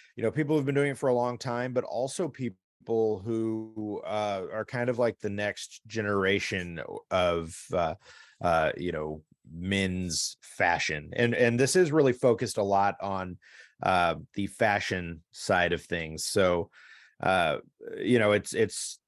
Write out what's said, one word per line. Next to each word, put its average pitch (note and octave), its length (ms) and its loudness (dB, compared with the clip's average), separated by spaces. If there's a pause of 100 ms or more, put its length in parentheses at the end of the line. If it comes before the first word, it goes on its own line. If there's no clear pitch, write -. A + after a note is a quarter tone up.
(160)
you - 80 -4
know, A2+ 80 2
people D3+ 240 0
who've C#3+ 100 2
been C#3 80 0
doing C#3+ 180 2
it C3 60 -8
for C#3 120 0
a B2 40 4
long B2 240 0
time, B2 360 -4
but B2 100 0
also C3+ 440 -4
people A2+ 920 -2
who, A2 840 -4
uh, G2+ 480 -2
are G#2+ 140 -4
kind A#2+ 240 -2
of A#2+ 80 -2
like A#2 220 0
the G#2 100 -6
next G2+ 560 -6
generation G2 960 0 (300)
of, F2 440 2 (160)
uh, E2+ 220 0 (480)
uh, D#2+ 360 4
you - 140 -4
know, D#2 320 -6 (280)
men's F2+ 920 -2
fashion. E2 720 -2
And, A#2+ 180 2
and A#2+ 260 4
this C3+ 160 2
is F3+ 160 4
really C#3 220 4
focused A#2+ 440 0
a G#2+ 60 0
lot G2 380 2
on, F#2 360 -6 (440)
uh, F2 340 2 (200)
the G2+ 100 -2
fashion F#2+ 840 -2
side F2 420 2
of D#2+ 100 -2
things. D#2+ 420 -6
So, F2 440 2 (520)
uh, F2 360 2 (400)
you A2+ 220 2
know, G#2 120 4
it's, G#2 220 0
it's - 540 -2